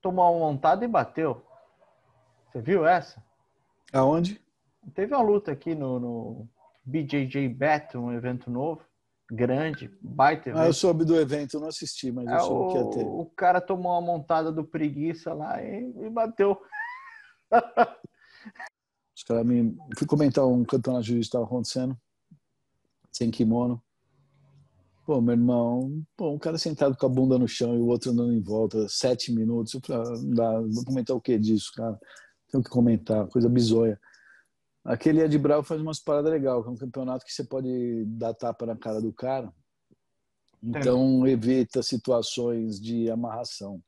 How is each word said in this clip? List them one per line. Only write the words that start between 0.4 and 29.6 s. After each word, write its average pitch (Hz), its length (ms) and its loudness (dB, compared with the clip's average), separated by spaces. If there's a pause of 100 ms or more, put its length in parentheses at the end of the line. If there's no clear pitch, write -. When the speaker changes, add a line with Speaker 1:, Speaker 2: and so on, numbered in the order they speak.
Speaker 1:
montada 160 320 2
e 240 40 -2
bateu. 156 580 0 (1040)
Você 123 100 -10
viu 160 240 2
essa? 170 380 2 (720)
Speaker 2:
Aonde? 160 480 2 (520)
Speaker 1:
Teve 214 200 -2
uma 262 100 2
luta 208 280 2
aqui 156 240 -6
no, 131 240 -4
no 117 500 -8 (340)
B 147 200 -4
J 139 240 -2
J 139 220 -2
Bet, 139 480 -2
um 120 140 -6
evento 123 380 -6
novo, 147 320 -6 (500)
grande, 127 600 -2 (100)
baita 143 480 2
Speaker 2:
Ah, 113 40 -8
Speaker 1:
evento. 160 120 2
Speaker 2:
eu 165 80 4
soube 165 320 2
do 165 140 4
evento, 147 360 -2
eu 147 60 -4
não 156 60 -8
assisti, 147 440 -10
mas 123 160 -8
eu 120 80 -2
Speaker 1:
É, 165 40 4
Speaker 2:
soube 185 320 0
que 185 80 0
ia 110 100 -2
ter. 107 160 -4
Speaker 1:
o, 151 160 -6
o 165 40 -6
cara 180 360 2
tomou 180 300 -4
uma 175 100 0
montada 160 500 -2
do 156 120 -4
preguiça 156 720 -4
lá 156 280 -6
e, 240 320 -10 (120)
e 220 40 -10
bateu. 226 500 0 (920)
<laughs> - 520 2 (1120)
Speaker 2:
Os - 80 -20
caras 117 220 0
me, 120 300 4 (220)
fui 147 80 0
comentar 147 400 4
um 123 180 4
campeonato 127 400 0
de 107 60 -6
jiu-jitsu 120 200 0
que 127 80 -2
tava 117 80 0
acontecendo, 127 520 -4 (1120)
sem 117 200 -2
kimono. 120 500 0 (1200)
Pô, 143 160 2
meu 120 120 4
irmão, 123 680 2 (140)
pô, 160 140 -2
um 147 80 -6
cara 165 180 -4
sentado 143 400 0
com - 80 0
a 127 40 4
bunda 131 280 4
no 123 100 4
chão 120 280 -2
e 120 40 2
o 117 80 2
outro 120 240 0
andando 120 220 2
em 110 80 2
volta, 107 480 0
sete 123 420 -2
minutos. 113 420 -2